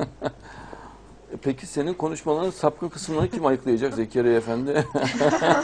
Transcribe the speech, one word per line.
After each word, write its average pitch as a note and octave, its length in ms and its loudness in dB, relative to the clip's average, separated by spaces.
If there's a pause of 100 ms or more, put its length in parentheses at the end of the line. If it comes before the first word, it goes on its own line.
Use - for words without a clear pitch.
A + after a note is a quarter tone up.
(1300)
E, - 80 -8
peki C3+ 260 -2
senin D3+ 260 -4
konuşmaların D#3+ 560 -2
sapkın D#3+ 400 0
kısımları D#3 400 -2
kim E3+ 160 -2
ayıklayacak B2+ 480 2
Zekeriya A#2 440 2
Efendi? B2 480 0
<laughs> - 0 - (800)